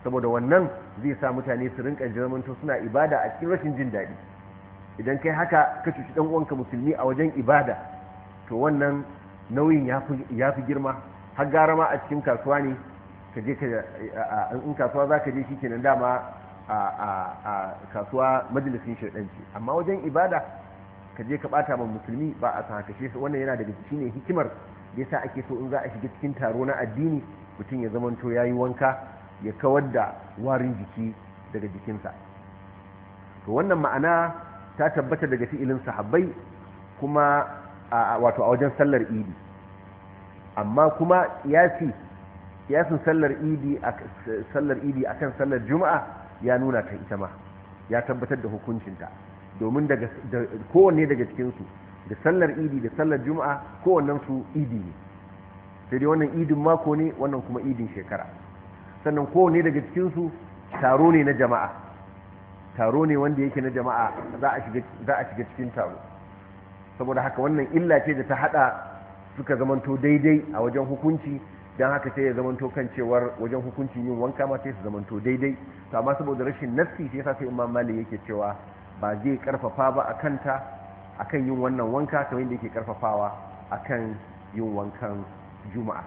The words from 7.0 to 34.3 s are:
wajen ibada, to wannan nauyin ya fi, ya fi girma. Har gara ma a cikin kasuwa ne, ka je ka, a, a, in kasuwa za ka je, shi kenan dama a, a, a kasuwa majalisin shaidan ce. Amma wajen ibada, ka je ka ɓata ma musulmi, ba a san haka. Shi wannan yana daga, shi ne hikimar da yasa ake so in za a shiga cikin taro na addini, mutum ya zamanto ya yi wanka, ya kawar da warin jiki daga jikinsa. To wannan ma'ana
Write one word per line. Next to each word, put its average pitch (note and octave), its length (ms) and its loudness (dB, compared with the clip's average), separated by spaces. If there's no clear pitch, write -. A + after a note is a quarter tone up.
wajen C#3 320 2
ibada, C3 380 4
to - 80 -8
wannan C#3+ 460 2
nauyin D3 380 4
ya C3 140 0
fi, C3+ 280 -4
ya B2+ 240 2
fi - 80 -6
girma. C3+ 320 -2
Har C#3 160 2
gara D#3 260 8
ma D#3+ 140 4
a C#3 160 0
cikin D3 160 -2
kasuwa C3+ 400 2
ne, C3+ 140 -2
ka A#2+ 80 -8
je B2+ 140 -2
ka, C#3+ 100 -6
a, A2 880 -4
a, - 80 -4
in C#3+ 140 -6
kasuwa C#3 320 2
za D3+ 120 4
ka C#3+ 120 -4
je, C3 180 -2
shi C3+ 80 -8
kenan A#2+ 240 -4
dama B2+ 400 4
a, G#2+ 100 0
a, G2+ 320 -2
a G#2 100 -4
kasuwa C3 640 0
majalisin B2 440 -2
shaidan G#2 280 -8
ce. F#2+ 160 -14
Amma A2+ 180 -4
wajen F3 320 -2
ibada, D#3+ 380 2
ka A#2 60 -10
je C3 140 -4
ka - 100 -8
ɓata C#3 280 0
ma A#2+ 100 -2
musulmi, A#2 540 -6
ba A#2+ 140 0
a G#2 140 -4
san G#2+ 100 -8
haka. G#2 220 -10
Shi C3 180 -6
wannan C#3 240 -2
yana C3+ 160 -2
daga, G#2+ 160 -6
shi D3 60 -6
ne C3+ 160 -4
hikimar C#3+ 340 -2
da A#2+ 80 -4
yasa B2+ 220 -4
ake B2+ 220 -8
so C3 120 -6
in C3 100 -6
za B2 120 -2
a - 80 -8
shiga G#2+ 260 -8
cikin C#3+ 180 -4
taro A#2+ 320 -2
na C#3 80 0
addini, C3 480 -2
mutum B2 240 -6
ya A2+ 60 -2
zamanto A#2+ 440 -4
ya A#2+ 120 2
yi B2 80 0
wanka, B2+ 440 2
ya G#2+ 180 -6
kawar C#3+ 300 6
da A2+ 240 0
warin B2+ 320 0
jiki A2 400 -6
daga G#2+ 140 -6
jikinsa. G2+ 420 -8
To G2+ 80 -4
wannan F3 240 4
ma'ana D#3+ 560 4